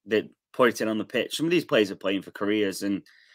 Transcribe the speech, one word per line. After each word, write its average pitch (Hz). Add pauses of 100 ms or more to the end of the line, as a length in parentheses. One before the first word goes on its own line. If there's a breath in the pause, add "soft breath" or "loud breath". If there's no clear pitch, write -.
they 104 (240)
put 123
it 107
in 110
on 110
the 101
pitch. -
Some 147
of 170
these 175
players 107
are 92
playing 98
for 87
careers, 101
and 101 (340 soft breath)